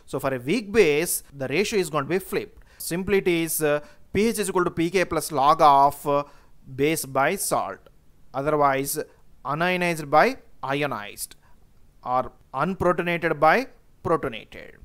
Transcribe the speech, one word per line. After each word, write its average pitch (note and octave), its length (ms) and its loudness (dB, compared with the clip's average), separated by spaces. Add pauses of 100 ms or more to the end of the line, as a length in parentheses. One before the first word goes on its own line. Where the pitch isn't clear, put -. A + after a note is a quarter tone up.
So C3+ 140 -8
for C3+ 120 -2
a B2+ 60 -4
weak G3 320 -4
base, F3 540 2 (100)
the C3+ 140 -8
ratio G3 320 -2
is D#3+ 100 -4
going D3 140 -2
to C#3 60 -6
be F#3 100 0
flipped. D#3 420 -8 (140)
Simply F#3+ 420 -2
it F#3+ 80 -2
is, E3 360 -2
uh, D3 180 2 (320)
P G#3 160 2
H G#3 100 -2
is F#3+ 120 -4
equal F3+ 140 2
to F3 60 -2
P E3+ 200 -2
K F3+ 160 2
plus D#3+ 260 -4
log D3+ 300 4
of, C#3+ 440 6
uh, C#3+ 180 2 (520)
base D3 300 0
by C3+ 280 0
salt. G2 460 -4 (520)
Otherwise C#3 680 0 (460)
unionized E3 640 -2
by E3+ 280 4 (260)
ionized C3 720 -6 (720)
or B2 260 -2 (240)
unprotonated E3+ 840 -2
by F#3 260 4 (380)
protonated. C3+ 800 -6